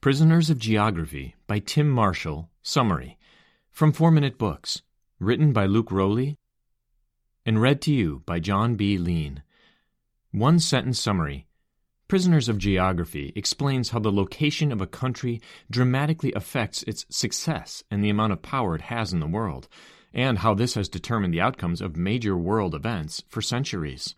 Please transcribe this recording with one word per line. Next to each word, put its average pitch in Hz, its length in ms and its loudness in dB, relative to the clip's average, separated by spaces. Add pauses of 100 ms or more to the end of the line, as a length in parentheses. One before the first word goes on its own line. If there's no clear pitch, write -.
Prisoners 160 440 6
of 135 100 0
Geography 90 720 -2 (140)
by 104 100 0
Tim 147 320 2
Marshall, 85 580 0 (140)
summary, 90 560 -2 (540)
from 156 180 4
Four 165 220 4
Minute 143 260 4
Books, - 440 -4 (360)
written 127 340 2
by 107 140 4
Luke 113 240 2
Rowley 107 460 0 (1080)
and 110 160 2
read 139 200 4
to 160 120 0
you 85 320 0
by 85 140 -4
John 101 380 0
B. 101 220 2
Lean. 80 440 -2 (880)
One 139 300 4
sentence 127 400 0
summary. 80 480 -2 (580)
Prisoners 175 420 4
of 110 80 0
Geography 92 760 -2
explains 131 560 -2
how 120 80 -2
the 107 140 0
location 147 580 0
of 107 100 -4
a 95 60 -4
country 120 540 -6 (280)
dramatically 131 680 0
affects - 500 -6
its - 260 -8
success - 800 -6
and 101 140 0
the 104 60 2
amount 107 220 2
of 92 100 -4
power 107 340 -2
it 73 60 -6
has 110 300 -6
in 90 60 0
the 76 80 -2
world, 85 400 -6 (480)
and 123 240 0
how 104 160 2
this 98 200 0
has 101 140 -2
determined 95 460 -2
the 85 60 0
outcomes 87 400 -2
of 85 160 -8
major 98 400 -2
world 90 400 0
events 80 500 -6
for - 160 -8
centuries. 87 760 -6